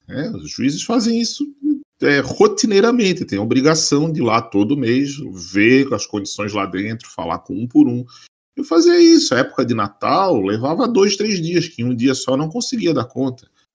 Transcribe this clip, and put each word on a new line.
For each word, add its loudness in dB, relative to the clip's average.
né? -8
Os -12
juízes -4
fazem 0
isso, -6
é, 2
rotineiramente, 2
tem -4
a -2
obrigação 2
de -4
ir 0
lá 2
todo 0
mês, -2
ver 4
as -6
condições -8
lá -2
dentro, -8
falar -8
com -14
um -6
por 6
um. -4
Eu -8
fazia 4
isso, 6
a 2
época -2
de -2
Natal, 0
levava -2
dois, 0
três -2
dias, -2
que -12
em -2
um -2
dia 2
só -2
não -4
conseguia -4
dar -2
conta. -8